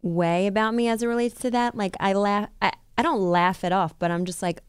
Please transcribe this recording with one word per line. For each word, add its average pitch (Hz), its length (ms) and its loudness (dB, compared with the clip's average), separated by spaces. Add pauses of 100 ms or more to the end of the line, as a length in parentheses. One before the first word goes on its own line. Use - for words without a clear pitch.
way 175 440 2
about 214 280 0
me 233 140 0
as 226 140 0
it 240 40 -2
relates 240 340 -2
to 254 100 -2
that. 240 260 0
Like, 196 240 -4
I 196 120 0
laugh, 202 360 0 (120)
I, 196 120 0 (240)
I 240 60 2
don't 294 180 2
laugh 175 440 2
it 175 80 0
off, 180 260 0
but 170 120 -2
I'm 175 140 -2
just 175 180 -8
like 175 260 -4